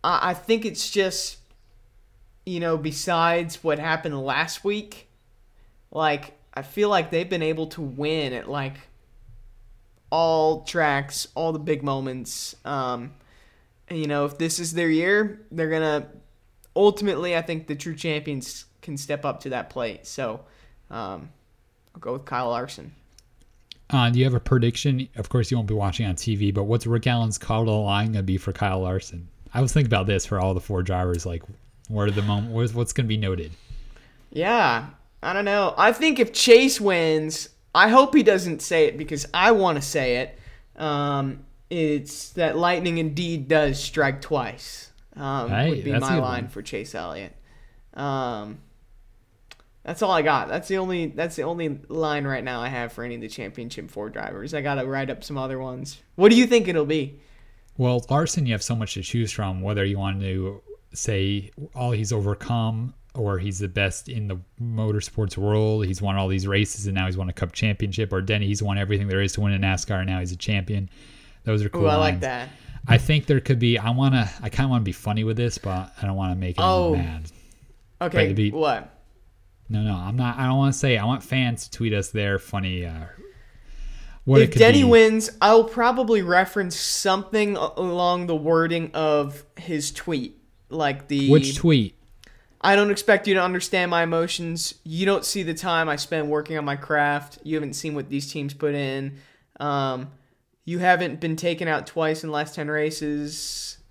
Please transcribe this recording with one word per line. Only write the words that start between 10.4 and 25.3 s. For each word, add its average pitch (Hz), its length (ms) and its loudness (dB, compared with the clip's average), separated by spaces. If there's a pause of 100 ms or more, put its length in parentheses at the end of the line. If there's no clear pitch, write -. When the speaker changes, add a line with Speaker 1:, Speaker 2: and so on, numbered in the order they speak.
Speaker 1:
tracks, 143 720 -2
all 165 160 -2
the 156 80 -4
big 147 240 -2
moments. 135 720 -6 (100)
Um, 127 480 -4 (760)
and, 170 100 -6
you 156 80 -4
know, 147 180 0
if 143 120 -6
this 165 220 -2
is 165 140 -6
their 170 160 2
year, 196 520 2 (100)
they're 160 180 -4
gonna, 156 380 0 (680)
ultimately, 190 600 2
I 165 60 0
think 160 260 -6
the 147 80 -6
true 156 200 -10
champions 151 680 -6 (160)
can 147 160 -10
step 143 280 -6
up - 160 -4
to 139 80 -10
that 123 200 -6
plate. 117 380 -8
So, 120 340 -8 (480)
um, 95 400 -10 (640)
I'll 170 60 -20
go 123 140 -8
with 139 120 -10
Kyle 123 240 -4
Larson. 120 440 -8 (960)
Speaker 2:
Uh, 123 200 4
do 120 100 2
you 131 60 4
have 131 80 2
a 117 60 0
prediction? 127 760 0
Of 110 140 -8
course, 120 200 0